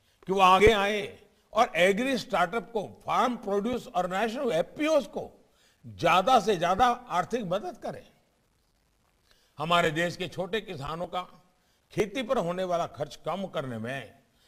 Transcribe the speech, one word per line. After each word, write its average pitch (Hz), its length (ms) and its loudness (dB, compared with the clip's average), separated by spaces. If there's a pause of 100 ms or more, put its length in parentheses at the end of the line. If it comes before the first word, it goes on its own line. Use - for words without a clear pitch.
(280)
कि 180 60 -2
वो 196 60 0
आगे 185 320 8
आए 202 480 -2 (340)
और 240 220 4
एग्री 202 420 2
स्टार्टअप 180 560 -2
को, 147 320 -8
फार्म 220 320 0
प्रोड्यूस 202 500 -4
और 180 220 -2
नेशनल 226 420 -2
एफ़पीओज़ 294 560 0
को - 220 -10 (560)
ज्यादा 165 540 4
से 202 160 2
ज्यादा 180 300 2
आर्थिक 220 580 -2
मदद 214 340 -6
करें। 147 300 -12 (1500)
हमारे 170 340 2
देश 170 260 -2
के 180 100 -8
छोटे 185 340 -6
किसानों 170 460 -10
का 180 140 -6 (720)
खेती 208 300 -4
पर 254 140 -2
होने 180 260 -4
वाला 170 240 -2
खर्च - 280 -10
कम 185 300 -6
करने 135 320 -8
में 117 440 -10 (260)